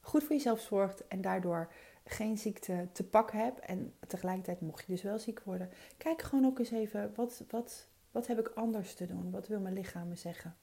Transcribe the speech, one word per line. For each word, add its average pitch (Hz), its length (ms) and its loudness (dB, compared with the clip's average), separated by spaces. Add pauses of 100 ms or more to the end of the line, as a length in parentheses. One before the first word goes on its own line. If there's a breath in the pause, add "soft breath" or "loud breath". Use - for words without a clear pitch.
goed 294 220 4
voor 302 120 2
jezelf 233 240 4
zorgt 196 480 2
en 190 140 -2
daardoor 180 500 2 (340 loud breath)
geen 220 320 0
ziekte 185 540 -2
te - 120 -4
pakken 214 360 6
hebt. 247 200 0
En - 340 -4 (140)
tegelijkertijd, 185 540 -2
mocht 156 240 -6
je 185 60 -4
dus 180 100 0
wel 208 180 -2
ziek 220 240 -6
worden, 180 260 -4 (280 loud breath)
kijk 330 240 0
gewoon 262 240 6
ook 262 140 4
eens 240 120 2
even, 214 440 0
wat, 240 340 -2
wat, - 380 -6 (240)
wat 240 160 -2
heb 240 120 2
ik 226 160 0
anders 220 380 0
te 180 140 -6
doen? 180 240 -4
Wat 196 160 -6
wil 214 120 -2
mijn 185 140 -2
lichaam 185 340 -6
me 175 80 -6
zeggen? 170 480 -10